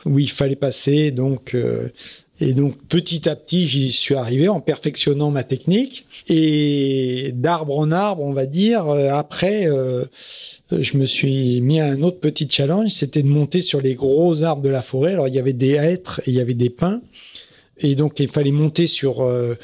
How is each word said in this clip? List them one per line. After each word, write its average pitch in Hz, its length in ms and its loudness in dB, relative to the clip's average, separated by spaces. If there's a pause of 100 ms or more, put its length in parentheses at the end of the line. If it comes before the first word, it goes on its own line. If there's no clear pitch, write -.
où 139 140 4
il 143 120 2
fallait 139 240 -2
passer. 143 560 0
Donc, 131 440 -4
euh, 120 340 -2 (500)
et 143 140 0
donc, 139 240 0 (100)
petit 165 440 -2
à 147 60 -6
petit, 175 300 0
j'y 131 240 0
suis - 240 -2
arrivé 131 340 2
en 190 120 0
perfectionnant 147 720 -2
ma 139 140 -2
technique. 202 600 -2 (240)
Et 139 1040 0
d'arbre 151 440 -2
en 156 140 2
arbre, 185 300 0
on 143 100 -4
va 135 120 0
dire, 185 440 0
euh, 143 220 2
après, 175 560 0
euh, 131 380 0 (640)
je - 260 0
me 135 80 4
suis 131 560 0
mis 147 200 2
à 151 60 2
un 139 160 0
autre 180 160 0
petit 151 300 -2
challenge, 185 420 0
c'était 147 320 -2
de 135 60 4
monter 147 320 2
sur 147 200 -2
les 131 140 0
gros 147 480 2
arbres 151 200 0
de 135 80 2
la 131 120 0
forêt. 143 300 0
Alors, 151 160 0
il 127 60 -2
y 135 40 2
avait 131 140 0
des 131 200 2
hêtres 165 540 0
et 135 40 0
il 127 40 2
y 127 60 4
avait 123 140 -2
des 120 160 2
pins. 202 300 -2 (800)
Et 139 160 2
donc, 147 240 0
il 139 100 0
fallait 139 240 0
monter 151 340 2
sur, 131 340 -2
euh, 123 440 -2